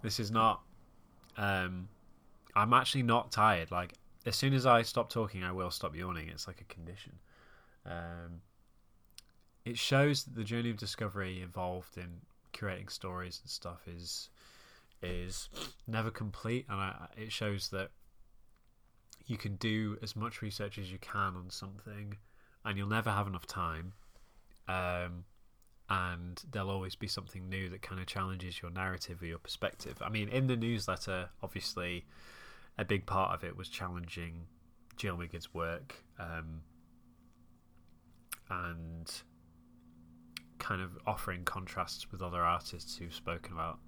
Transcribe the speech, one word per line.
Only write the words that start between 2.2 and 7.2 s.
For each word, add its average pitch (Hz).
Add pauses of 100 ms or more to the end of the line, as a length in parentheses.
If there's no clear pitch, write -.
I'm 107
actually 127
not 117
tired. 101
Like, 90 (300)
as 107
soon 135
as 127
I 117
stop -
talking, 101
I 90
will 90
stop 80
yawning. 85
It's 78
like 92
a -
condition. 85 (720)